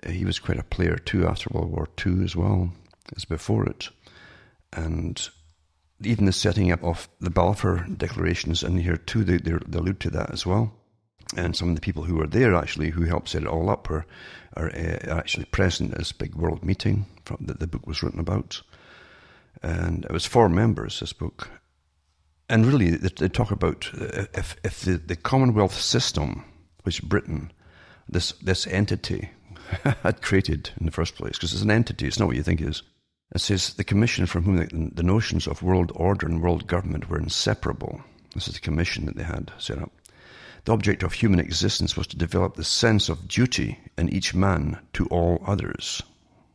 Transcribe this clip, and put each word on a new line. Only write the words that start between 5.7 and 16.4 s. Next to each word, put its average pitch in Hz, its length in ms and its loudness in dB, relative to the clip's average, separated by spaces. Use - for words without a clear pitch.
even 107 240 2
the 95 80 6
setting 92 380 2
up 85 120 0
of 85 240 -2
the 90 80 -2
Balfour 90 560 2
Declarations 85 680 -2
in 90 140 0
here 85 200 2
too, - 260 0
they, 90 140 4
they, - 160 -2
they 85 140 -4
allude 95 220 0
to - 80 -2
that - 220 -2
as - 140 -6
well. 107 280 2
And 85 180 0
some 87 140 0
of 85 60 2
the 82 60 -4
people 80 220 -4
who 82 120 -2
were 78 120 0
there 107 260 4
actually, 78 360 0
who 82 140 0
helped 82 260 0
set 78 140 -2
it - 40 -4
all 82 220 0
up, - 200 -2
were, 80 160 -4
are, 82 120 -4
uh, 82 480 -4
actually - 280 -4
present - 480 0
at - 60 -6
this - 120 -6
big - 240 -8
world 82 300 -2